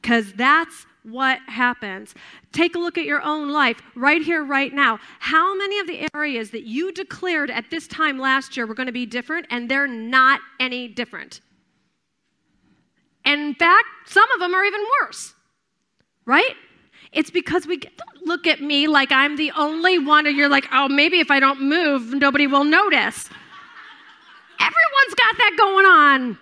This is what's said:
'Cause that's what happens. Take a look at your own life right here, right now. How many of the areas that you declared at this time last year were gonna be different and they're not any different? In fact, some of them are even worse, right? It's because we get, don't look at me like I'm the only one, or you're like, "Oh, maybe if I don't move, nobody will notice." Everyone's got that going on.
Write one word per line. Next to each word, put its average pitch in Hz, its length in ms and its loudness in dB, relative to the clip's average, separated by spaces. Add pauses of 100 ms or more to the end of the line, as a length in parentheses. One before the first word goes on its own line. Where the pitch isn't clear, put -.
'Cause 226 320 -2
that's 294 520 0 (160)
what 254 440 -4
happens. 214 680 -4 (380)
Take 339 220 0
a 349 40 -6
look 339 180 -6
at 330 80 -4
your 285 180 -2
own 302 260 -6
life 277 320 0 (140)
right 285 280 0
here, 311 200 -2
right 277 300 -4
now. 262 260 0 (220)
How 330 360 0
many 403 220 -4
of 381 80 -6
the 311 280 -10
areas 269 360 -6
that 226 140 -12
you 277 260 -6
declared 330 600 -6
at 233 200 -8
this 320 160 -10
time 294 320 -2
last 262 380 -2
year 240 100 -6
were 220 80 -10
gonna 254 180 -6
be 247 140 -6
different 247 440 -8
and 240 180 -8
they're 277 180 -2
not 254 540 2 (180)
any 247 300 -6
different? 202 520 -12 (1800)
In 294 300 0
fact, 370 320 4 (200)
some 415 260 4
of 415 80 -2
them 359 140 -2
are 381 100 2
even 415 200 -2 (160)
worse, - 340 -10 (880)
right? 320 320 2 (560)
It's - 180 -2
because 320 380 -4
we 349 80 -4
get, - 200 -18
don't - 300 -16
look 349 220 -4
at 311 120 0
me 294 280 0
like 277 240 2
I'm 285 240 2
the 294 160 -4
only 320 460 0
one, 302 280 4
or 294 40 2
you're 285 180 2
like, 269 240 2
"Oh, 277 160 0
maybe 302 320 2
if 302 100 0
I 277 80 4
don't 269 220 4
move, 277 520 0
nobody 277 360 2
will 277 160 2
notice." 311 680 0 (1300)
Everyone's 554 580 2
got 453 220 2
that 415 180 2
going 392 300 4
on. 277 560 6